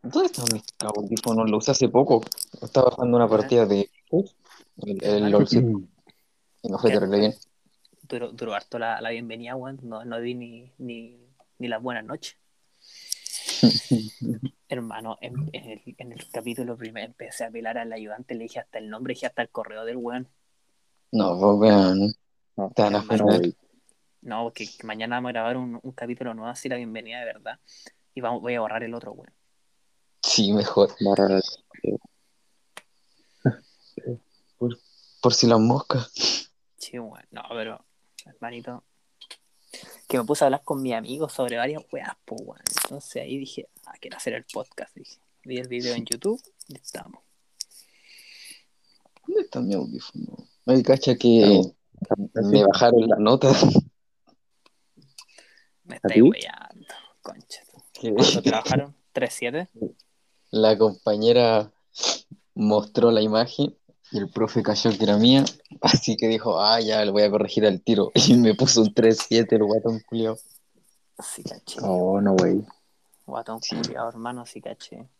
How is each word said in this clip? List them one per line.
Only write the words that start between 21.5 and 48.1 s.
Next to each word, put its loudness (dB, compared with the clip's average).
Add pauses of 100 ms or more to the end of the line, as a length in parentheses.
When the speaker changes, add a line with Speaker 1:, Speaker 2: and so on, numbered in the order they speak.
Speaker 1:
weón. 4 (420)
Speaker 3:
No, -6
Speaker 1:
Te 2
van 0
a 0
Speaker 2:
hermano, -2
Speaker 1:
funar. 4
Speaker 3:
güey. -2 (680)
Speaker 2:
No, -10
porque -12 (160)
mañana -8
vamos -6
a -8
grabar -4
un, -10
un -14
capítulo -10
nuevo, -12
así -14
la -6
bienvenida -14
de -12
verdad. -14 (560)
Y -12
vamos, -6
voy -6
a -4
borrar -6
el -12
otro, -14
weón. -20 (880)
Speaker 1:
Sí, 0
mejor. 4 (100)
Speaker 3:
Borrar 2
el 2 (3250)
Speaker 1:
Por, -6 (420)
por 2
si 2
las 6
moscas. -2 (280)
Speaker 2:
Sí, -14
weón. -16
No, -16
pero, -10 (400)
hermanito, -16 (1300)
que 0
me -2
puse 0
a 4
hablar 0
con -6
mi -4
amigo -8
sobre -6
varias -6 (100)
weas, -14
po, -16
weón. -18 (240)
Entonces -12
ahí -8
dije, -14 (180)
"Ah, -20
quiero -18
hacer -8
el -14
podcast", -16
dije. -20 (260)
Vi -12
el -10
video -6
en -8
YouTube -2 (280)
y -20
estamos. -20 (2000)